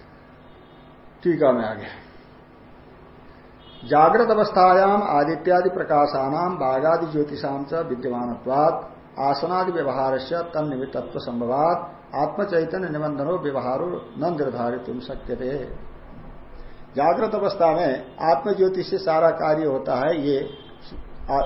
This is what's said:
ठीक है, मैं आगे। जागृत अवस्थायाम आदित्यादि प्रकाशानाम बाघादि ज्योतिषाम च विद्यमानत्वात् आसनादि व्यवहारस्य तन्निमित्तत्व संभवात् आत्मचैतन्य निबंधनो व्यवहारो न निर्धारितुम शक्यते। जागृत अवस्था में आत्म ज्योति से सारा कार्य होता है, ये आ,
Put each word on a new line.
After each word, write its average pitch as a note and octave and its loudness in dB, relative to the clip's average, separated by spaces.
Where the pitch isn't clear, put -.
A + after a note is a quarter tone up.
ठीक D#3 2
है, C3 6
मैं A#2 -2
आगे। G#2 -10
जागृत D#3+ 6
अवस्थायाम G3 6
आदित्यादि D#3+ 2
प्रकाशानाम D3+ 2
बाघादि D#3 2
ज्योतिषाम C#3+ -2
च D#3+ -6
विद्यमानत्वात् C3 0
आसनादि F3 0
व्यवहारस्य C3+ -2
तन्निमित्तत्व C#3+ -6
संभवात् C3 -2
आत्मचैतन्य E3+ -2
निबंधनो D3+ -2
व्यवहारो C3+ -2
न D#3 -2
निर्धारितुम B2 -4
शक्यते। B2+ -6
जागृत G3+ 2
अवस्था F3+ 2
में - -2
आत्म G3+ 2
ज्योति F#3 2
से F#3+ -2
सारा E3 4
कार्य D#3 2
होता C3 0
है, D3+ 0
ये C#3 0
आ, C#3 2